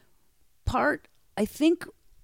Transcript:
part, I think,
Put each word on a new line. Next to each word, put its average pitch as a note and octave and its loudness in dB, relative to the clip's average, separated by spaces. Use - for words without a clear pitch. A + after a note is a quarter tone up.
part, B3+ -2
I G#3 0
think, E4 0